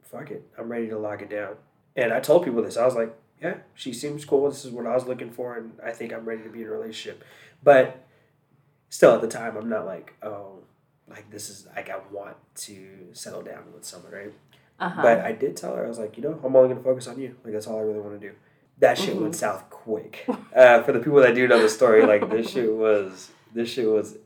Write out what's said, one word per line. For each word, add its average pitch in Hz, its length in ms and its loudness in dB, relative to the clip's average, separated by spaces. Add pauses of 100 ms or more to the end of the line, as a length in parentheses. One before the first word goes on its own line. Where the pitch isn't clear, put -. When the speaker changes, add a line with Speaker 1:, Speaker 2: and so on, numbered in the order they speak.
Speaker 1:
Fuck - 260 -18
it. - 120 -14 (160)
I'm 117 140 -12
ready 117 160 -6
to 110 80 -8
lock 104 240 -8
it 98 80 -14
down." 104 280 -10 (400)
And 117 180 -2
I - 60 -2
told 170 260 4
people 117 160 -2
this. - 160 -6
I 117 80 2
was 127 100 0
like, 113 180 -4 (280)
"Yeah, 170 160 -6 (160)
she - 180 -12
seems 147 320 -10
cool. 143 240 2
This 135 160 -8
is 131 60 -14
what 120 160 -10
I 117 80 -4
was 123 120 0
looking 127 240 -10
for, 123 240 -10
and 113 180 -14 (120)
I 113 60 -8
think 117 240 -12
I'm 113 100 -12
ready 113 200 -8
to 110 40 -16
be 113 140 -14
in 110 60 -12
a - 20 -10
relationship." 107 520 -12 (400)
But 131 380 6 (880)
still, - 260 6
at 110 60 -2
the 117 80 -4
time, 113 280 -10
I'm 110 120 -10
not 104 180 -6
like, 92 360 -14
"Oh, 101 360 -14 (500)
like, 104 220 -20
this 104 180 -16
is, 98 180 -20 (100)
like, - 140 -12
I 98 80 -10 (120)
want 101 260 -14 (200)
to 95 560 -20
settle 92 300 -14
down 90 300 -18
with - 120 -20
someone," 87 280 -18
right? 101 200 -16 (480)
Speaker 2:
Uh-huh. 180 220 -8
Speaker 1:
But 117 180 6
I 117 120 -6
did - 240 -6
tell 123 200 -10
her, 110 80 -6
I 117 40 -8
was 113 120 -10
like, 107 160 -12
"You 117 80 -14
know, 156 200 -6
I'm 131 120 2
only 127 140 8
gonna 127 120 -6
focus 131 240 -2
on 123 140 -14
you. 127 240 -12
Like, 113 80 -12
that's 107 160 -8
all 110 100 -6
I 110 40 -4
really 107 180 -4
wanna 104 180 -14
do." 101 140 -18 (480)
That 123 180 4
shit 196 160 -4
Speaker 2:
Mm-hmm. - 80 -4
Speaker 1:
went - 140 -6
south 104 340 -8
quick. - 560 -10 (260)
Uh, 120 300 10
for - 80 -4
the - 80 2
people 143 220 6
that 120 160 6
do 127 100 2
know 117 160 6
the 110 60 4
story, 110 360 6
like, 104 240 4
this 113 220 -2
Speaker 2:
<laughs> - 40 -14
Speaker 1:
shit 117 200 0
was, 107 560 -2 (220)
this 113 160 -6
shit 117 180 -4
was 107 400 -2